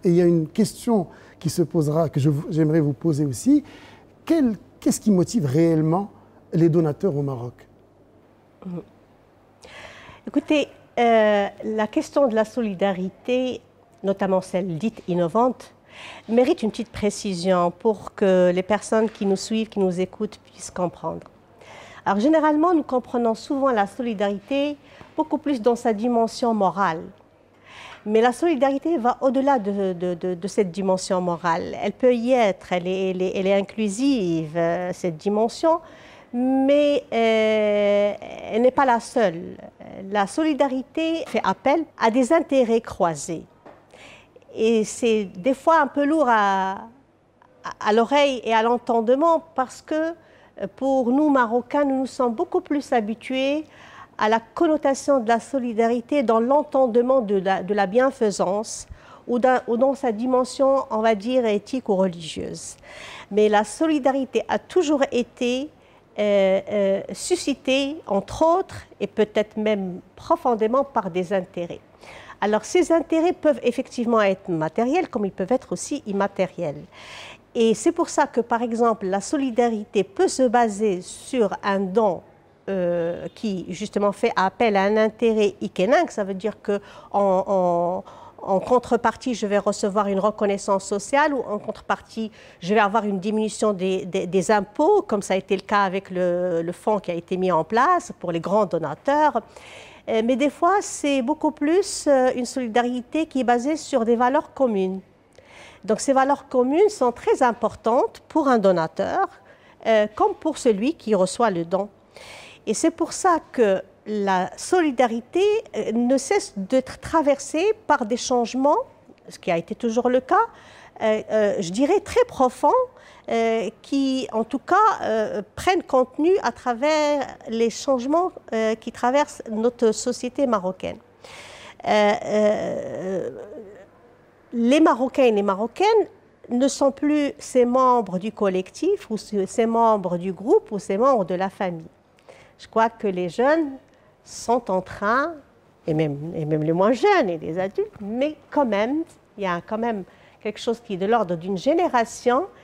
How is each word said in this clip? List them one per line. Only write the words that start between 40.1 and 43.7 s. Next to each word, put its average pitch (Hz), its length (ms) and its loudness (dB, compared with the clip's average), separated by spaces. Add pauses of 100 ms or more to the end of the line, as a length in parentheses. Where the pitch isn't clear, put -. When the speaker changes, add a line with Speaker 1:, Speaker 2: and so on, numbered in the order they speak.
Speaker 2:
La 202 160 0
solidarité 311 1000 -2
fait - 160 -4
appel 285 420 0 (140)
à 226 120 2
des 247 220 2
intérêts 254 480 2
croisés. 165 640 -4 (1080)